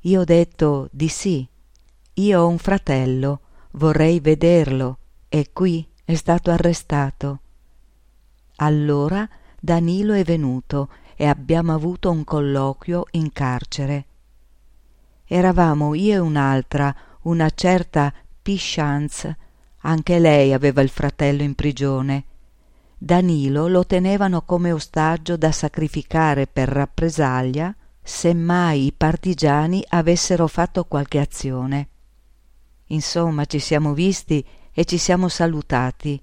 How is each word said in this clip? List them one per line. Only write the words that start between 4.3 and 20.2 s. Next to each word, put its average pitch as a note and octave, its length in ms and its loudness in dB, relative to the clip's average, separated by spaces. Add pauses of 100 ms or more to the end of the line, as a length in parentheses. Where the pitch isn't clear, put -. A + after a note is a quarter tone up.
è D3 240 -2
qui, E3+ 340 -2 (180)
è E3 100 0
stato E3+ 360 0
arrestato." D3 920 -2 (1160)
Allora D3+ 720 0 (300)
Danilo F3 560 0
è G3+ 80 2
venuto C#3+ 680 -2 (280)
e D3 100 0
abbiamo D#3 480 0
avuto F3 360 -2
un D#3 140 -2
colloquio C#3 880 -2
in D#3 200 -2
carcere. C#3 760 -6 (1200)
Eravamo E3+ 680 2
io G3+ 200 2
e G3 40 2
un'altra, C#3+ 760 0 (280)
una E3 280 0
certa F3 600 0 (300)
Pichance, D3+ 960 -4 (440)
anche D#3+ 380 0
lei D3 360 6